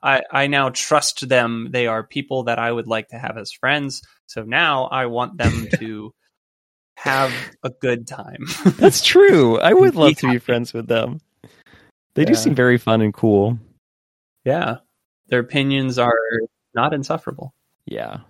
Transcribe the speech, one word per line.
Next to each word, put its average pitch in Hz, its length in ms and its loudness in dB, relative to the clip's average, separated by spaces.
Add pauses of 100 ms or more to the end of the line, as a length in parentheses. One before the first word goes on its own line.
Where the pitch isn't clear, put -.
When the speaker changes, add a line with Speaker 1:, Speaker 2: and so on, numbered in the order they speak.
Speaker 1:
I, 135 140 2 (100)
I 139 160 0
now 139 220 0
trust - 600 -2
them. 117 420 0
They 123 140 -2
are 110 180 -2
people 135 420 -8
that 117 120 -2
I 117 140 -2
would 117 160 -6
like 110 220 -4
to 117 100 -16
have 113 180 -10
as 107 140 -14
friends. 139 500 -4 (240)
So - 160 -12
now 135 440 -2
I 131 200 -4
want 120 320 -6
them 117 320 -2
Speaker 2:
<laughs> - 100 -2
Speaker 1:
to 110 340 -12 (840)
have 135 360 -2 (320)
a 131 60 -6
good 123 380 -6
time. - 400 -16
<laughs> - 180 -4 (140)
Speaker 2:
That's - 260 6
true. 339 540 6
I 185 140 4
would 370 200 6
Speaker 1:
Be - 60 -8
Speaker 2:
love 151 180 6
to - 40 -16
be 131 120 -2
Speaker 1:
happy. 120 60 0
Speaker 2:
friends 120 340 -4
with 117 140 -8
them. 120 340 -2 (920)
They 156 100 2
do - 80 2
Speaker 1:
Yeah. 320 60 4
Speaker 2:
seem - 160 0
very 123 220 4
fun 113 240 0
and 104 120 0
cool. 110 440 2 (880)
Speaker 1:
Yeah. 131 320 -2 (500)
Their 123 120 0
opinions 135 580 -2
are 120 220 0 (560)
not 143 180 0
insufferable. 139 600 -8 (320)
Speaker 2:
Yeah. 55 340 -10 (100)